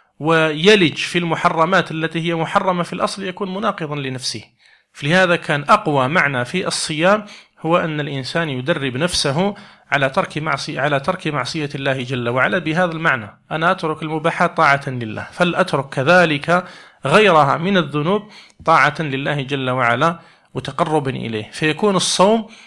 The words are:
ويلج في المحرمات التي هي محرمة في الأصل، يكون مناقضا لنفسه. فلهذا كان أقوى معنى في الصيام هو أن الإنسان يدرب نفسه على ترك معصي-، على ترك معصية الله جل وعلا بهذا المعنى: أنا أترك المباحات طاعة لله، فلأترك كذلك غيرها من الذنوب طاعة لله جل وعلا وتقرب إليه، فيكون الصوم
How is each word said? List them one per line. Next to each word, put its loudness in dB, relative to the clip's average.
ويلج 4
في -4
المحرمات 2
التي -4
هي 0
محرمة 0
في -6
الأصل، -4
يكون -6
مناقضا -4
لنفسه. -8
فلهذا 2
كان -4
أقوى 2
معنى 0
في -4
الصيام 0
هو 2
أن -2
الإنسان -4
يدرب -4
نفسه 0
على 2
ترك -2
معصي-، -4
على 0
ترك -4
معصية -4
الله -2
جل -4
وعلا 0
بهذا -2
المعنى: -2
أنا 0
أترك -4
المباحات -2
طاعة 4
لله، -8
فلأترك 0
كذلك 2
غيرها 6
من 0
الذنوب -2
طاعة 6
لله -4
جل -2
وعلا 2
وتقرب -2
إليه، -6
فيكون 0
الصوم 2